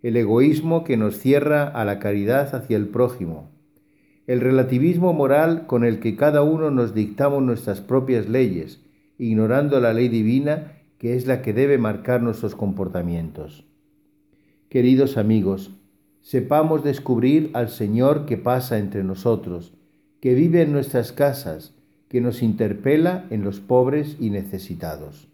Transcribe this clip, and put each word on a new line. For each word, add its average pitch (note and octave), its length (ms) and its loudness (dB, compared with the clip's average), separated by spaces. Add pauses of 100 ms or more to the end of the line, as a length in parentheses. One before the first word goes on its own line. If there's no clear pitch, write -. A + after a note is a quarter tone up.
el A#2+ 140 0
egoísmo D3+ 680 2
que B2+ 120 0
nos G#2+ 220 0
cierra C#3+ 460 2
a A#2 200 -4
la G2+ 160 -2
caridad A2 540 0
hacia A#2 220 -2
el G#2 120 -2
prójimo, F#2 640 -4 (760)
el B2 140 0
relativismo C3 720 2
moral D#3+ 560 2
con A#2+ 160 2
el A#2 160 0
que G#2+ 160 -4
cada D3 260 4
uno D#3 300 0
nos A#2 200 0
dictamos A2 500 0
nuestras G#2+ 380 -2
propias B2 480 0
leyes, G#2 520 -2 (380)
ignorando A#2+ 640 2
la A#2 140 2
ley B2 140 2
divina B2 680 0 (240)
que A#2 160 -4
es B2+ 120 -2
la C3 140 0
que A2+ 120 -4
debe C3+ 260 4
marcar A2+ 440 0
nuestros A2+ 320 -4
comportamientos. F2 1080 -6 (1040)
Queridos C3 480 4
amigos, G2+ 540 0 (500)
sepamos D3 640 0
descubrir C#3 680 0
al A#2 140 -2
Señor B2+ 580 0
que A2+ 100 -2
pasa B2 420 -2
entre G2+ 260 -4
nosotros, F#2 680 -4 (480)
que B2+ 140 2
vive E3 280 4
en D3 100 2
nuestras C#3+ 400 -2
casas, C3 640 -4 (340)
que B2 120 -2
nos A#2+ 220 -2
interpela C3 880 0
en G#2+ 120 -4
los G2 180 -6
pobres C#3 600 0
y A2 100 -2
necesitados. E2 1040 -10